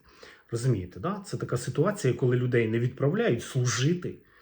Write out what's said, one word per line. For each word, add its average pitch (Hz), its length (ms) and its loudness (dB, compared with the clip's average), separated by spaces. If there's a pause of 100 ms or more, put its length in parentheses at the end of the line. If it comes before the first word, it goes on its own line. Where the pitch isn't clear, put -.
(500)
Розумієте, 113 500 0
да? 196 260 -4
Це - 100 -8
така - 200 -4
ситуація, 143 580 0
коли 123 220 2
людей 123 320 2
не 113 100 2
відправляють 139 640 0
служити, 123 720 0 (280)